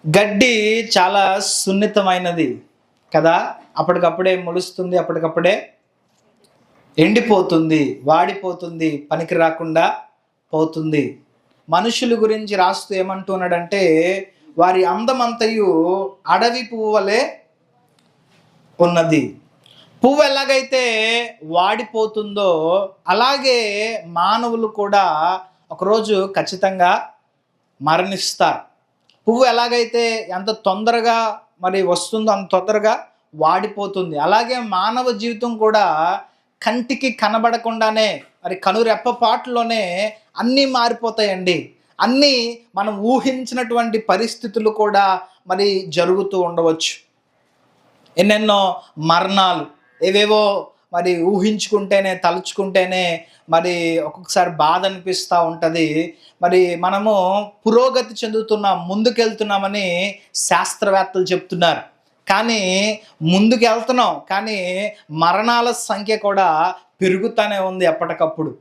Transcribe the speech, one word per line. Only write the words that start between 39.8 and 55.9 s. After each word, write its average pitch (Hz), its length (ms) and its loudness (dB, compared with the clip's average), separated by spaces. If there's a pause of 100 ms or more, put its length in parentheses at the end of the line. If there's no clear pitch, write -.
అన్నీ 254 260 2
మారిపోతాయండి. 220 1040 -2 (300)
అన్నీ 240 580 2 (180)
మనం 202 220 -4
ఊహించినటువంటి 240 1000 -2
పరిస్థితులు 220 720 -2
కూడా 196 500 2 (260)
మరి 190 420 0
జరుగుతూ 185 520 0
ఉండవచ్చు. 165 540 0 (1200)
ఎన్నెన్నో 202 600 2 (180)
మరణాలు, 175 680 2 (380)
ఏవేవో 208 600 2 (260)
మరి 175 300 0
ఊహించుకుంటేనే, 196 920 0
తలుచుకుంటేనే 185 1080 -2 (260)
మరి 170 480 0
ఒక్కొక్కసారి 175 520 -2
బాధ 165 360 0
అనిపిస్తూ 180 560 -2
ఉంటది. 165 760 -2 (260)